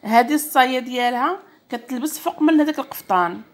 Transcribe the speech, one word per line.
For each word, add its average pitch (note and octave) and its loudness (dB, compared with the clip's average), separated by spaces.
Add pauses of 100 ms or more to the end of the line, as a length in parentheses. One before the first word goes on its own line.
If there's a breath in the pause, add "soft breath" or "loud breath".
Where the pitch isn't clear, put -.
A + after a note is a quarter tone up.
هذه A#3+ 4
الصايه C4 2
ديالها B3 -2 (300 soft breath)
كتلبس B3+ -8
فوق - -4
من D4+ 6
هذاك D4+ 0
القفطان F#3 -4 (140)